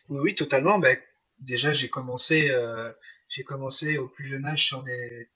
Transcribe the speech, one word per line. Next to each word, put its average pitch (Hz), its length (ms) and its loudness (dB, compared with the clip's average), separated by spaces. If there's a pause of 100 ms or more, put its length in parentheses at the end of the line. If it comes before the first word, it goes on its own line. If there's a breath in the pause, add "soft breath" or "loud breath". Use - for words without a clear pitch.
Oui, 139 140 -4
oui, 190 140 2
totalement. 143 440 2
Ben, 131 180 4 (420)
déjà, 131 340 0
j'ai 131 160 -2
commencé, 139 640 2
euh, 117 420 -2 (340 loud breath)
j'ai 135 160 -10
commencé 143 540 0
au 131 100 -4
plus 139 200 -14
jeune 139 180 -6
âge 151 180 0
sur 135 200 -2
des 120 520 -10